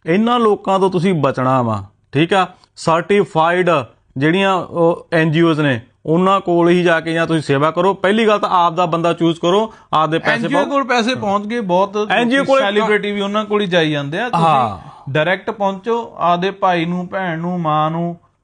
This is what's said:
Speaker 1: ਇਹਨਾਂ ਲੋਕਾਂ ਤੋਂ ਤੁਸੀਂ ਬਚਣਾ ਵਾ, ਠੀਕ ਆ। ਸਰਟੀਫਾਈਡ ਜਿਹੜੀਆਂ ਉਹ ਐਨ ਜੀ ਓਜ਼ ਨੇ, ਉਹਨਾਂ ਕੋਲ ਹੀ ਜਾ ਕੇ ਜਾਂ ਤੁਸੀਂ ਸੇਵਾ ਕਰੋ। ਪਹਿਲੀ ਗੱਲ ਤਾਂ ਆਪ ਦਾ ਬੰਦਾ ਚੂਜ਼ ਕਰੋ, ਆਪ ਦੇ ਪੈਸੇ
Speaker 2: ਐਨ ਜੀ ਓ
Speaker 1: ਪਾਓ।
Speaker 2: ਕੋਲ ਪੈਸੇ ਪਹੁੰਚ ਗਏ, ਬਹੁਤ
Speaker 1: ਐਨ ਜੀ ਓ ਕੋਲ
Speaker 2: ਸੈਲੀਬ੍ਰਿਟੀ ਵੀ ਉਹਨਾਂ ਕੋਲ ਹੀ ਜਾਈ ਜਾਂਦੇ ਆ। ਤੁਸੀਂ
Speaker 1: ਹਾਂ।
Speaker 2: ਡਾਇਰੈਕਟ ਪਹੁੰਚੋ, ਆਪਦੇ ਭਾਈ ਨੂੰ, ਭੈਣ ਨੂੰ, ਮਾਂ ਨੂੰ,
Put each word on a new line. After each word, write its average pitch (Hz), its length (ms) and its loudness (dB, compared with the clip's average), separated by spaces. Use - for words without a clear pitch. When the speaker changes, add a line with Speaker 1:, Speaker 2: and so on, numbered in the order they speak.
Speaker 1:
ਇਹਨਾਂ 226 340 2
ਲੋਕਾਂ 202 400 0
ਤੋਂ 190 100 2
ਤੁਸੀਂ 190 240 0
ਬਚਣਾ 131 480 0
ਵਾ, 107 220 -2
ਠੀਕ 170 220 0
ਆ। 185 140 2
ਸਰਟੀਫਾਈਡ 170 920 0
ਜਿਹੜੀਆਂ 190 380 2
ਉਹ 170 580 -2
ਐਨ 160 200 2
ਜੀ 165 100 4
ਓਜ਼ 160 180 2
ਨੇ, 131 200 0
ਉਹਨਾਂ 185 340 2
ਕੋਲ 170 280 2
ਹੀ 180 140 4
ਜਾ 165 180 2
ਕੇ 160 120 -6
ਜਾਂ 165 140 -2
ਤੁਸੀਂ 160 160 -2
ਸੇਵਾ 143 280 0
ਕਰੋ। 180 240 0
ਪਹਿਲੀ 214 320 0
ਗੱਲ 208 120 4
ਤਾਂ 202 120 -2
ਆਪ 175 220 2
ਦਾ 175 140 0
ਬੰਦਾ 165 260 0
ਚੂਜ਼ 165 280 0
ਕਰੋ, 208 320 0
ਆਪ 156 180 2
ਦੇ 160 80 0
ਪੈਸੇ - 140 -2
Speaker 2:
ਐਨ 226 160 -2
ਜੀ 277 60 -4
ਓ 277 40 2
Speaker 1:
ਪਾਓ। 277 80 0
Speaker 2:
ਕੋਲ 277 180 -2
ਪੈਸੇ 247 300 -2
ਪਹੁੰਚ 208 320 -2
ਗਏ, 240 140 -6
ਬਹੁਤ 202 500 -2
Speaker 1:
ਐਨ 233 180 0
ਜੀ 269 100 2
ਓ 269 60 0
ਕੋਲ 269 160 2
Speaker 2:
ਸੈਲੀਬ੍ਰਿਟੀ 208 520 0
ਵੀ 202 80 -4
ਉਹਨਾਂ 202 240 -2
ਕੋਲ 208 160 0
ਹੀ 208 60 -2
ਜਾਈ 170 240 2
ਜਾਂਦੇ 147 280 -4
ਆ। 247 100 -4
ਤੁਸੀਂ 170 160 0
Speaker 1:
ਹਾਂ। 123 340 2
Speaker 2:
ਡਾਇਰੈਕਟ 180 380 0
ਪਹੁੰਚੋ, 214 680 -4
ਆਪਦੇ 175 320 0
ਭਾਈ 185 340 0
ਨੂੰ, 180 240 -6
ਭੈਣ 190 300 -6
ਨੂੰ, 175 220 -4
ਮਾਂ 156 300 0
ਨੂੰ, 170 260 -4